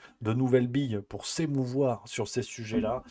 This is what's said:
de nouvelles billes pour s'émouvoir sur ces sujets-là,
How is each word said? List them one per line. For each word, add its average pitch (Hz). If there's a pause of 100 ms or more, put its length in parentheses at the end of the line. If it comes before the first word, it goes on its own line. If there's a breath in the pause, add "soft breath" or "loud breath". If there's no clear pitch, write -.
(220 loud breath)
de 110
nouvelles 127
billes 120
pour -
s'émouvoir 135
sur 107
ces -
sujets-là, 117